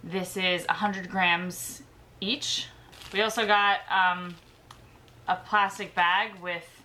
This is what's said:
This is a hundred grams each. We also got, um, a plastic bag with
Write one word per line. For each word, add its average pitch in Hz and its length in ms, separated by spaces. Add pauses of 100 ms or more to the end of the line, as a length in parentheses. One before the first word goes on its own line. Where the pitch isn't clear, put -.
This 180 340
is 180 320
a - 40
hundred 190 360
grams 180 720 (380)
each. - 460 (460)
We 196 80
also 220 240
got, 208 440
um, 180 460 (920)
a 185 80
plastic 196 580
bag 190 460
with 170 280 (180)